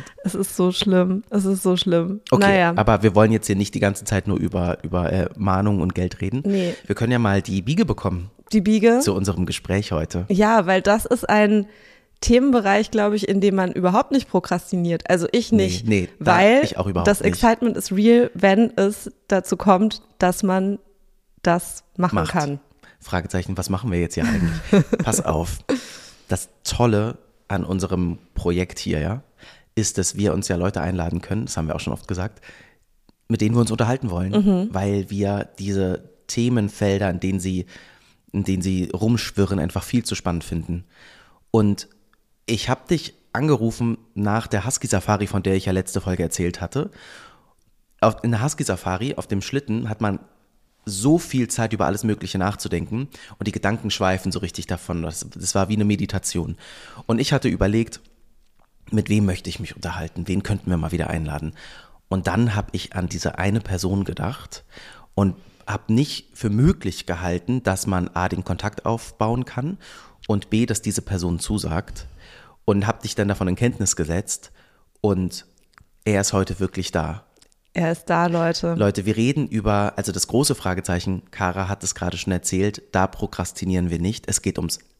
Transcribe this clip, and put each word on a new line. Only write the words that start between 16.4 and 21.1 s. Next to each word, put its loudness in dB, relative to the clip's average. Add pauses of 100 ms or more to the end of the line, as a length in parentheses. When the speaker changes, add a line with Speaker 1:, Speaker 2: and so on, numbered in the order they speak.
Speaker 2:
ich -4
auch -2
überhaupt 0
Speaker 1:
das 4
Speaker 2:
nicht. 2
Speaker 1:
Excitement 2
ist -6
real, 6
wenn 4
es 0 (160)
dazu 0
kommt, 4 (180)
dass 2
man 0 (640)